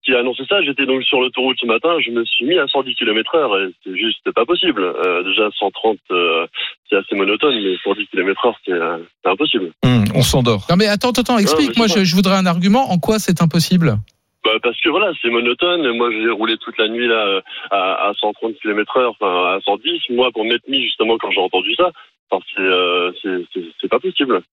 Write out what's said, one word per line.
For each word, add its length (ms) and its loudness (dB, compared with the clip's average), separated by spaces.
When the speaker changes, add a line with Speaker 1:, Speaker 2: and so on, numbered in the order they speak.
Speaker 1:
qui 80 0
a 60 2
annoncé 280 -4
ça. 160 0
J'étais 220 -2
donc 180 0
sur 160 0
l'autoroute 400 -2
ce 60 -4
matin, 240 0
je 120 -4
me 120 -2
suis 220 -2
mis 120 0
à 100 2
cent 140 0
dix 140 -6
kilomètres 400 -2
heure 240 2
et 120 -4
c'est 140 -8
juste 360 -4
pas 120 2
possible. 380 0
Euh, 400 -2
déjà 260 0
cent 120 0
trente, 280 -2
euh, 360 0
c'est 60 2
assez 180 0
monotone, 480 0
mais 220 0
cent 100 0
dix 140 -4
kilomètres 380 -2
heure, 100 2
c'est, 60 -4
euh, 260 -2
c'est 100 0
impossible. 400 0
Speaker 2:
Hmm, 220 4
on 60 4
s'endort. 480 2
Speaker 3:
Non 80 4
mais 100 4
attends, 240 0
attends, 220 2
Speaker 1:
Non, 60 4
Speaker 3:
explique. 360 2
Speaker 1:
mais 40 2
Speaker 3:
Moi, 100 4
Speaker 1:
c'est 100 2
Speaker 3:
je, 60 4
je 100 2
voudrais 220 4
un 80 2
argument. 460 4
En 80 2
quoi 200 2
c'est 220 0
impossible ? 560 2
Speaker 1:
Bah, 80 2
parce 180 -2
que 100 0
voilà, 220 2
c'est 100 0
monotone. 680 0
Moi, 140 2
j'ai 180 0
roulé 340 0
toute 140 -12
la 100 2
nuit 200 -2
là, 180 2
euh, 160 0
à, 380 0
à 20 -4
cent 120 0
trente 280 -6
kilomètres 360 -2
heure, 220 0
enfin 380 0
à 80 -2
cent 120 0
dix. 220 -4
Moi, 180 2
pour 140 -4
m'être 240 -2
mis 140 -2
justement 340 0
quand 140 -6
j'ai 100 0
entendu 340 -2
ça, 140 2
enfin, 140 -2
c'est, 60 -6
euh, 500 0
c'est, 300 -4
c'est, 120 -6
c'est 60 -6
pas 120 0
possible. 420 -2